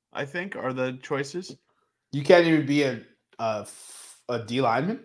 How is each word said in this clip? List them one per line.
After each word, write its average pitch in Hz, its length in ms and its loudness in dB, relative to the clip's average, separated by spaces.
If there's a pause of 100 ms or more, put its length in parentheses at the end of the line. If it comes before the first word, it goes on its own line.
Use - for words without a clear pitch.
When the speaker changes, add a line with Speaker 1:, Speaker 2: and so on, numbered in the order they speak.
(120)
Speaker 1:
I - 140 -8
think, 175 300 -10
are 127 180 -6
the 127 280 -4
choices. 147 540 -6 (560)
Speaker 2:
You 143 120 -4
can't 175 220 8
even 156 200 4
be 143 180 2
a, 123 180 -2 (380)
a 110 220 -2
f-, - 680 -18
a 123 100 -2
D 117 220 -2
lineman? 135 440 0